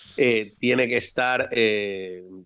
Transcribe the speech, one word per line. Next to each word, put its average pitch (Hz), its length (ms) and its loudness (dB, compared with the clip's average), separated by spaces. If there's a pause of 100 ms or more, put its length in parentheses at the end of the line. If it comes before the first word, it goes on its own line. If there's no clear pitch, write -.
(180)
eh, 110 420 2
tiene 123 300 2
que 120 80 0
estar, 127 560 -2
eh, 101 680 0 (220)